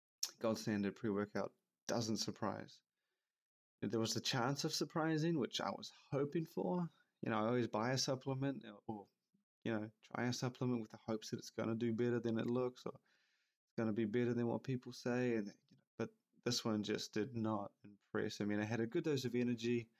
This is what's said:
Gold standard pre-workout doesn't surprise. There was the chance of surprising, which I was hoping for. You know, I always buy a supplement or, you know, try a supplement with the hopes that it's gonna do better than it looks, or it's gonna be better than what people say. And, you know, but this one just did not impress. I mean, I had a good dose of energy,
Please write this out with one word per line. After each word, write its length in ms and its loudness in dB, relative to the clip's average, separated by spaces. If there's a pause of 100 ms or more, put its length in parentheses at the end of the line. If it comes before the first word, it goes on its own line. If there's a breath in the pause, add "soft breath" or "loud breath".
(420)
Gold 180 2
standard 360 0
pre-workout 560 0 (360)
doesn't 300 0
surprise. 640 -4 (1000)
There 180 0
was 160 0
the 40 0
chance 440 0
of 100 -2
surprising, 640 2
which 220 0
I 80 -2
was 220 -8 (200)
hoping 340 0
for. 440 0 (320 soft breath)
You 80 -2
know, 80 2
I 100 2
always 200 2
buy 240 0
a 60 2
supplement 680 -2 (220)
or, 180 -6 (580)
you 80 0
know, 160 -2 (260)
try 120 0
a 80 2
supplement 480 0
with 100 -10
the 60 -14 (100)
hopes 220 -2
that 100 -4
it's 120 -14
gonna 240 0
do 180 2
better 260 4
than 200 2
it 80 0
looks, 380 0
or 80 -4
it's 840 -20
gonna 160 2
be 120 2
better 280 2
than 140 2
what 160 -2
people 280 -4
say. 440 0
And, 100 0
you 320 -16
know, 60 -20 (160)
but 100 -2 (340)
this 220 0
one 180 2
just 300 -2
did 220 -2
not 360 -2 (120)
impress. 580 -4
I 40 0
mean, 140 2
I 60 2
had 140 0
a 80 2
good 160 0
dose 220 0
of 100 -2
energy, 520 2 (120)